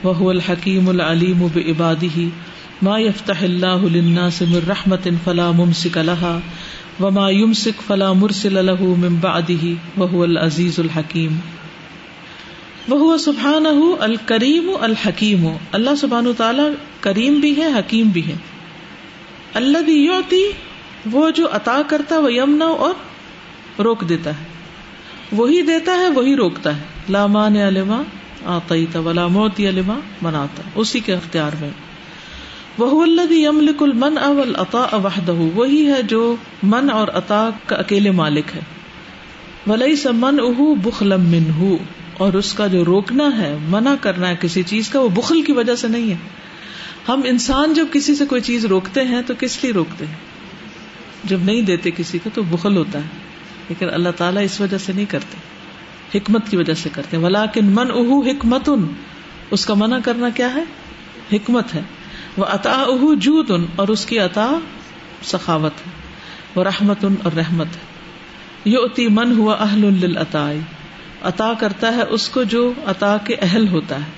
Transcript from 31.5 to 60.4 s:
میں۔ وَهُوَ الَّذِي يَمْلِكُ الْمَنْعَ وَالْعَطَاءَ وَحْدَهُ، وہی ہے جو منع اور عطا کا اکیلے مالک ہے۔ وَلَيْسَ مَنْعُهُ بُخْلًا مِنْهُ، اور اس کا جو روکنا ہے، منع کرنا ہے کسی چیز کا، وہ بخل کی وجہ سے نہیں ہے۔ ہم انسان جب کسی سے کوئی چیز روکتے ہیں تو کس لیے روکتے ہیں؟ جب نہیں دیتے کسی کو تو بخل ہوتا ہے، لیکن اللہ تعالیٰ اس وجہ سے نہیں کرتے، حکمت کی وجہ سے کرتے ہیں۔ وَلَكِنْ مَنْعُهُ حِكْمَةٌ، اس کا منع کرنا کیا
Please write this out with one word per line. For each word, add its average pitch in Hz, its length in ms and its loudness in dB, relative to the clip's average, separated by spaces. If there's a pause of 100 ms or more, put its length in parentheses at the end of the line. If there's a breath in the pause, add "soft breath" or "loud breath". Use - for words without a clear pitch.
میں۔ 143 100 -8 (1080 loud breath)
وَهُوَ 277 240 4
الَّذِي 330 420 4
يَمْلِكُ 294 400 4
الْمَنْعَ 277 440 2
وَالْعَطَاءَ 240 720 0
وَحْدَهُ، 175 540 0
وہی 285 380 4
ہے 262 100 2
جو 226 340 0 (260)
منع 233 320 2
اور 214 200 2
عطا 208 360 0 (160)
کا 208 100 -2
اکیلے 202 340 2
مالک 151 340 2 (100)
ہے۔ - 60 -8 (1080)
وَلَيْسَ 262 420 2
مَنْعُهُ 254 720 2
بُخْلًا 202 340 2
مِنْهُ، 170 600 4 (420)
اور 190 140 2
اس 196 200 0
کا 208 140 -2
جو 180 180 2
روکنا 226 540 2
ہے، 147 180 -2 (120)
منع 233 320 2
کرنا 180 280 -2
ہے 175 120 -2
کسی 180 220 0
چیز 214 260 -2
کا، 269 120 0
وہ 247 80 4
بخل 247 340 2
کی 294 100 0
وجہ 240 220 2
سے 240 140 -4
نہیں 226 220 0
ہے۔ 175 60 -2 (920 loud breath)
ہم 269 160 0
انسان 262 500 2
جب 330 180 2
کسی 285 220 2
سے 285 120 2
کوئی 254 140 0
چیز 240 240 -2
روکتے 190 400 0
ہیں 247 220 0
تو 247 120 -4
کس 254 260 -4
لیے 247 80 0
روکتے 165 340 -2
ہیں؟ 156 80 -12 (1120)
جب 190 180 0
نہیں 220 200 2
دیتے 175 280 0
کسی 170 340 -6
کو 214 100 -6
تو 226 80 -2
بخل 175 340 0
ہوتا 143 220 -2
ہے، 156 100 -8 (600)
لیکن 175 240 -6
اللہ 175 240 0
تعالیٰ 185 260 0
اس 196 180 -4
وجہ 196 180 -2
سے 190 140 -6
نہیں 202 160 -2
کرتے، - 280 -8 (840)
حکمت 214 320 0
کی 196 60 0
وجہ 160 180 0
سے 160 180 -6
کرتے 143 240 -6
ہیں۔ 165 80 0
وَلَكِنْ 208 440 2
مَنْعُهُ 240 580 2
حِكْمَةٌ، 262 600 2 (600)
اس 202 160 -2
کا 214 80 0
منع 226 300 2
کرنا 240 240 -2
کیا 247 260 -2